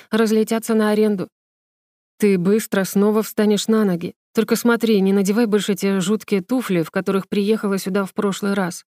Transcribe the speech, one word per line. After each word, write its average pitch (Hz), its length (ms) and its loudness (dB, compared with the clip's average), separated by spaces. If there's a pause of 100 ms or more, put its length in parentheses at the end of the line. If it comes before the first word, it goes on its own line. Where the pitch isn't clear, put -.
(120)
разлетятся 220 600 0
на 214 160 2
аренду». 214 380 0 (920)
«Ты 202 200 4
быстро 196 460 0
снова 208 400 0
встанешь 208 420 0
на 220 180 2
ноги. 175 300 -4 (200)
Только 220 200 0
смотри, 226 460 2
не 190 120 2
надевай 202 340 2
больше 202 280 0
те 196 240 -2
жуткие 202 420 -2
туфли, 190 420 -2
в - 100 -6
которых 190 360 -2
приехала 208 480 -2
сюда 190 280 -2
в 180 100 -12
прошлый 202 400 -2
раз». 180 340 -4